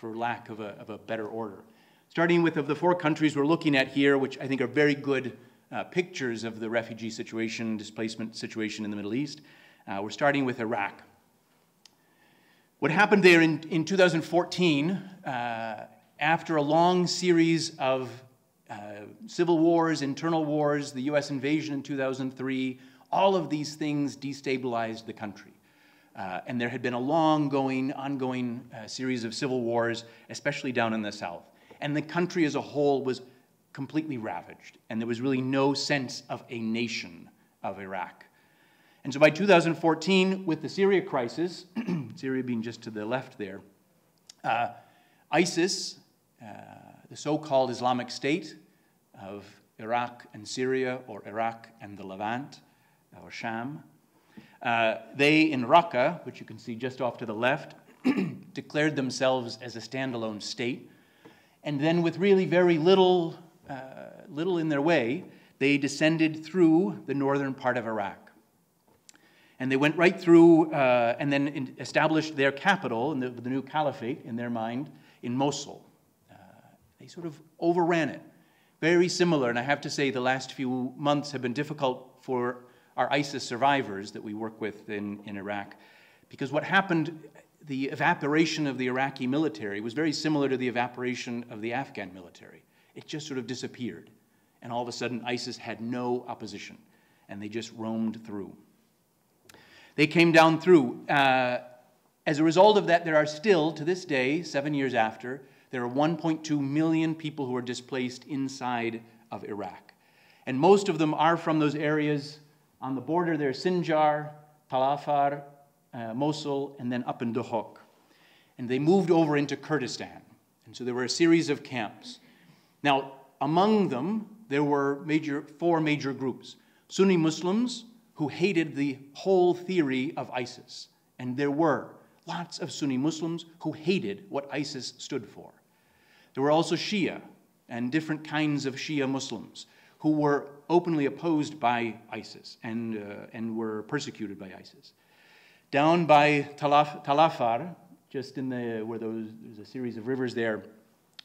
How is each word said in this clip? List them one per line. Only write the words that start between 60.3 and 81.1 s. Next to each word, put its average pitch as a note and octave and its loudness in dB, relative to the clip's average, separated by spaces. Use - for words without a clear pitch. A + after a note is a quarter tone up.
state. - -6
And D3 -4
then E3 2
with E3+ 0
really F#3+ 6
very E3+ 6
little, F3+ 8
uh, C3 -12
little E3+ -2
in D#3+ 0
their C#3+ 2
way, D3+ 2
they C#3 4
descended D#3 0
through F3 4
the C3+ -4
northern C#3 0
part B2 -2
of A2+ -4
Iraq. G2+ -6
And C3 -2
they C3+ 2
went D3+ 4
right F#3 6
through, E3 10
uh, B2 4
and C#3+ 0
then C#3 2
in-, C#3+ -6
established D#3 0
their C#3 4
capital, C#3 0
in C#3 -4
the, B2+ -4
the A#2+ -8
new C3 -2
caliphate C#3 -4
in A#2 -10
their A#2+ -6
mind, A#2+ -6
in B2 -4
Mosul. - -4
Uh, - -20
they C3 -20
sort E3+ -12
of D3 -10
overran E3+ 4
it. F2+ -10
Very F3 6
similar, D#3 2
and A#2+ 0
I A#2+ -2
have C#3+ 0
to D3+ -8
say C#3 0
the B2+ -2
last C3 0
few B2+ -4
months D3 0